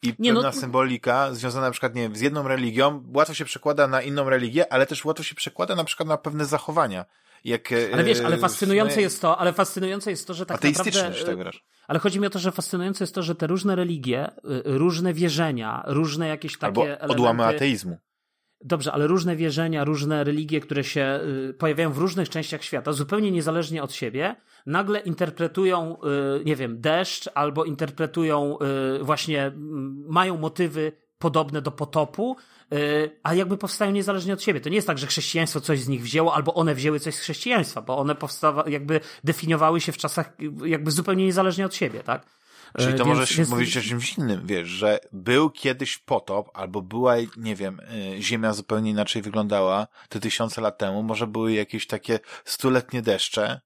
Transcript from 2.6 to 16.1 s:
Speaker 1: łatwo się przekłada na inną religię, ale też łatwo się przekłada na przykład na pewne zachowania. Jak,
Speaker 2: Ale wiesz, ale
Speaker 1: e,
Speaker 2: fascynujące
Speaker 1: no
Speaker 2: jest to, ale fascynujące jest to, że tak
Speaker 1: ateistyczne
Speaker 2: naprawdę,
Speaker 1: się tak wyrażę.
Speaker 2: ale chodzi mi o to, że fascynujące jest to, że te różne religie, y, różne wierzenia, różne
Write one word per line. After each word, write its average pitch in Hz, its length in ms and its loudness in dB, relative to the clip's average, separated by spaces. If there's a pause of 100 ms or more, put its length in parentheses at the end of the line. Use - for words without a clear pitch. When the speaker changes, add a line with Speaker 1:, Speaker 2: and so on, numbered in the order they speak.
Speaker 1:
łatwo 151 200 4
się 156 100 -4
przekłada 147 420 2
na 131 160 2
inną 139 280 0
religię, 127 420 2
ale 131 140 6
też - 180 -8
łatwo 156 180 -2
się 151 120 -8
przekłada 185 400 -4
na 170 100 0
przykład 156 240 -4
na 156 80 2
pewne 151 280 -2
zachowania. 139 600 0 (400)
Jak, 117 240 -2 (240)
Speaker 2:
Ale 151 120 6
wiesz, 208 160 4
ale 139 160 2
Speaker 1:
e, - 20 0
Speaker 2:
fascynujące 196 580 2
Speaker 1:
no 220 60 2
Speaker 2:
jest 185 200 0
to, 170 160 4
ale 175 140 2
fascynujące 196 580 -2
jest 165 160 -6
to, 180 80 -8
że 175 120 -8
tak 175 100 -4
Speaker 1:
ateistyczne 151 440 2
Speaker 2:
naprawdę, 175 200 -2
Speaker 1:
się 160 60 -4
tak - 100 -2
wyrażę. 90 220 -10 (300)
Speaker 2:
ale 151 100 0
chodzi 196 220 0
mi 202 60 0
o 196 40 -2
to, 196 80 -6
że 180 140 0
fascynujące 185 520 -4
jest 170 100 -8
to, 190 80 -4
że 170 120 -2
te 165 120 -2
różne 185 300 0
religie, 147 540 -2
y, - 340 -6
różne 165 500 2
wierzenia, 147 720 0
różne 151 420 0